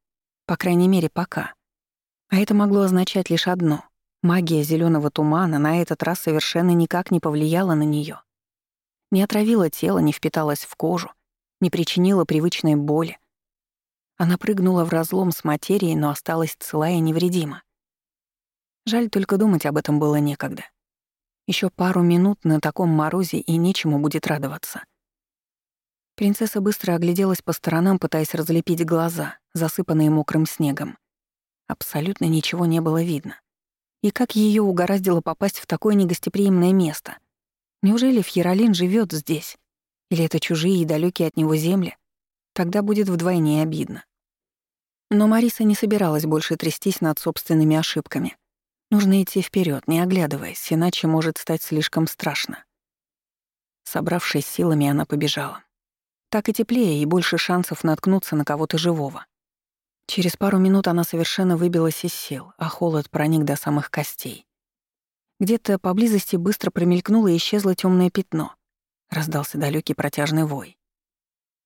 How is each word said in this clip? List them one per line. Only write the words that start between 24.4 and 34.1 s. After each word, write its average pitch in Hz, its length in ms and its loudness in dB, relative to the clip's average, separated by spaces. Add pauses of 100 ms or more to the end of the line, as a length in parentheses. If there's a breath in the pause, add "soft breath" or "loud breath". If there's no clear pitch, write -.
Принцесса 208 400 0
быстро 196 320 -2
огляделась 175 480 0
по - 100 -6
сторонам, 180 460 0
пытаясь 156 380 -2
разлепить 165 500 0
глаза, 165 540 -2 (160)
засыпанные 156 560 0
мокрым 156 340 2
снегом. 147 540 -4 (680)
Абсолютно - 580 -6
ничего 165 420 0
не 165 120 2
было 165 220 0
видно. 156 400 -6 (640)
И 202 80 2